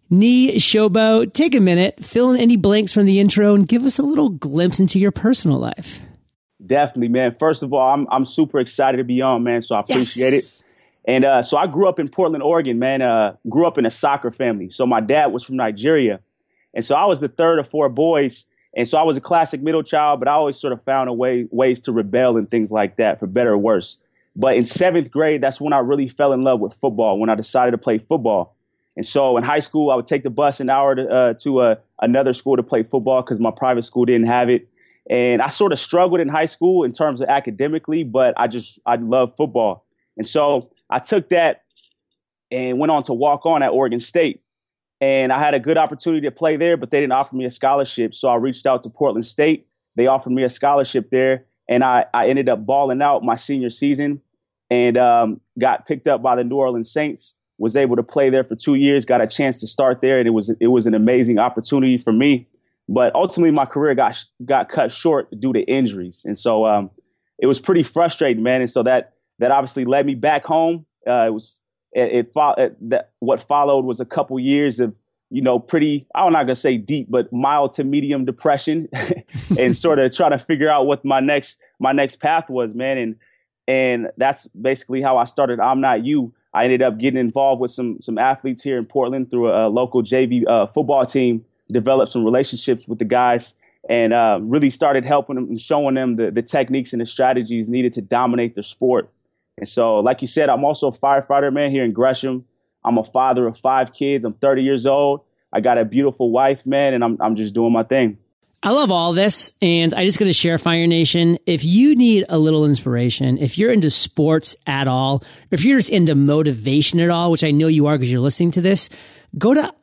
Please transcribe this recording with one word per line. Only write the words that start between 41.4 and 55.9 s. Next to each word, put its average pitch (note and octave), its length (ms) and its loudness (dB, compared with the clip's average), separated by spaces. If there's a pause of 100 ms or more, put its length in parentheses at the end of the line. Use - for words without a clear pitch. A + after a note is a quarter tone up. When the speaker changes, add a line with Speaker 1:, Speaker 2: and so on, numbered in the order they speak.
Speaker 2:
and B2+ 300 -4
went D#3 120 0
on D3 120 0
to C#3 100 -6
walk C#3 320 -2
on D#3+ 160 0
at C3+ 80 0
Oregon A#2+ 300 -2
State. D#3 400 -2 (600)
And C3+ 320 0
I C3 60 -2
had D3 140 0
a C3+ 60 0
good D3+ 180 -2
opportunity D3+ 500 -2
to C3 40 -6
play D#3 240 -2
there, E3 220 0
but B2+ 140 -8
they D3 100 0
didn't C3 100 -2
offer C3 240 -2
me B2+ 80 -6
a B2 80 -6
scholarship. C3 600 -2
So - 160 -2
I A#2+ 60 2
reached A#2+ 300 -4
out C3 180 0
to A#2 60 -14
Portland A#2 360 -2
State. D3+ 420 -2 (280)
They B2 120 2
offered C3 220 0
me C3 140 -2
a B2 60 0
scholarship C#3 600 -2
there. C3 360 0 (220)
And B2 160 2
I, B2+ 300 2
I A#2+ 140 2
ended C3 200 0
up A2 180 -2
balling C3+ 360 0
out C#3+ 200 0
my A#2 140 -2
senior C3 360 -6
season C#3+ 500 -4 (480)
and, B2 280 2
um, A#2 440 2 (180)
got - 280 -2
picked C#3+ 200 -4